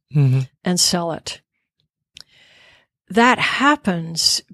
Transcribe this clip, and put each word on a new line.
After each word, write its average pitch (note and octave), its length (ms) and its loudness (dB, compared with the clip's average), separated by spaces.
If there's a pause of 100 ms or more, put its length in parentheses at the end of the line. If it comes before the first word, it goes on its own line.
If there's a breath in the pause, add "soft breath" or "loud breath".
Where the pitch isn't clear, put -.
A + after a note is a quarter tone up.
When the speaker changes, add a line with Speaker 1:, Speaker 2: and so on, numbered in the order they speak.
(160)
Speaker 1:
Mm-hmm. C3+ 260 4 (220)
Speaker 2:
and F3+ 160 -2
sell E3+ 320 0
it." - 300 -12 (1700 soft breath)
That A#3 280 4
happens F3+ 1040 -2 (120)